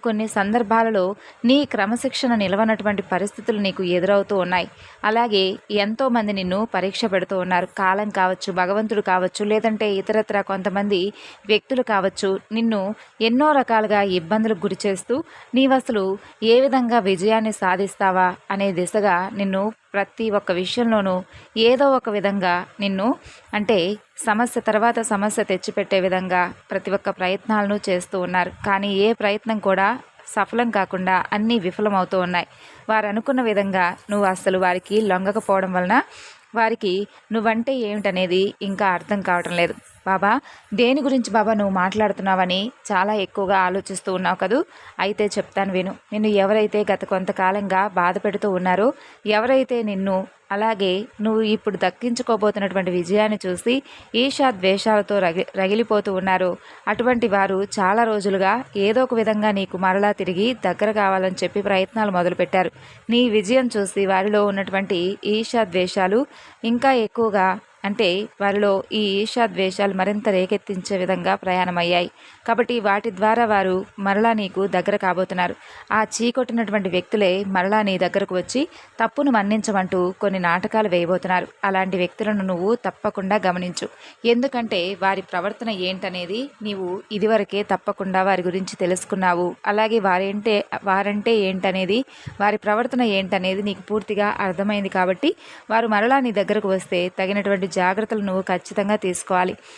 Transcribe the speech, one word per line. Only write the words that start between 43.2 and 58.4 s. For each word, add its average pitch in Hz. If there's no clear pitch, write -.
ఆలోచిస్తూ 185
ఉన్నావు 185
కదూ? 220
అయితే 196
చెప్తాను 196
విను. 185
నిన్ను 214
ఎవరైతే 208
గత 185
కొంతకాలంగా 190
బాధ 180
పెడుతూ 202
ఉన్నారో, 185
ఎవరైతే 240
నిన్ను, 190
అలాగే 202
నువ్వు 220
ఇప్పుడు 214
దక్కించుకోబోతున్నటువంటి 202
విజయాన్ని 202
చూసి 233
ఈర్ష్యా 262
ద్వేషాలతో 196
రగి-, 180
రగిలిపోతూ 202
ఉన్నారో, 185
అటువంటి 233
వారు 196
చాలా 202
రోజులుగా 196